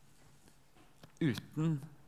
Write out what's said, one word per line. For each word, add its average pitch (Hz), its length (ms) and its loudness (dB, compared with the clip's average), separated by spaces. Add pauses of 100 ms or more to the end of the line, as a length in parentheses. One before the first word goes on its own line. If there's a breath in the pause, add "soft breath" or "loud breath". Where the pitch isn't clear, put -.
(1200)
uten 156 540 2 (320)